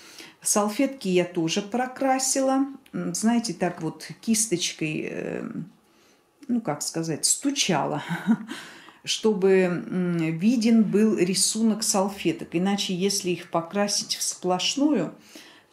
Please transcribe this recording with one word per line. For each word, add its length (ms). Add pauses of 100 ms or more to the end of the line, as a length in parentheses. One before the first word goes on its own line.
(420)
Салфетки 640
я 160
тоже 380
прокрасила. 1040 (280)
М, 200
знаете, 400
так 300
вот 240 (140)
кисточкой, 920
э, 320 (1040)
ну, 140
как 200
сказать, 440
стучала. 800 (240)
<laughs> 540 (240)
чтобы, 480 (100)
м, 560 (200)
виден 460
был 340
рисунок 640
салфеток. 720
Иначе, 400
если 380
их 180
покрасить 640
в 60
сплошную, 920 (600)